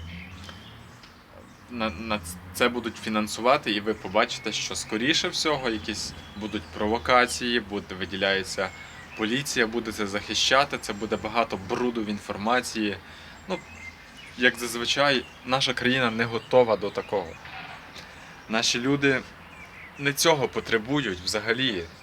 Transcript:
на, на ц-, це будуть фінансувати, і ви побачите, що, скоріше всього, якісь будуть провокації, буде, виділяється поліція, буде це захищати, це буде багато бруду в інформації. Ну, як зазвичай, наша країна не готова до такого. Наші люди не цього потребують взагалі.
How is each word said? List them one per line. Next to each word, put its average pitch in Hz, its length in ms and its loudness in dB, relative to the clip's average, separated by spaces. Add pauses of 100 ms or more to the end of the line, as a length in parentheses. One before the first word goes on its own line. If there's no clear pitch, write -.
(1700)
на, 113 200 -2
на 107 300 -2
ц-, - 180 -10 (160)
це 123 160 4
будуть 117 280 -4
фінансувати, 110 760 2
і 104 80 2
ви 107 140 0
побачите, 107 580 0
що, - 240 -4
скоріше 117 520 0
всього, 147 420 0
якісь 104 440 -4 (220)
будуть 104 280 -4 (140)
провокації, 120 840 4
буде, 101 360 -4
виділяється 95 720 0 (480)
поліція, 117 500 2
буде 113 240 -4
це 104 160 -2
захищати, 113 680 2
це - 160 -6
буде 104 220 -2
багато 110 440 0 (100)
бруду 120 340 0
в 104 40 -6
інформації. 104 920 -2 (500)
Ну, 180 120 -4 (800)
як 123 200 4
зазвичай, 120 680 2 (200)
наша 131 280 2
країна 123 380 2
не 113 120 2
готова 117 540 6
до 98 120 -2
такого. 95 400 -2 (1200)
Наші 120 300 2
люди 139 420 4 (800)
не 143 140 0
цього 143 340 4
потребують 113 720 0
взагалі. 107 640 0 (180)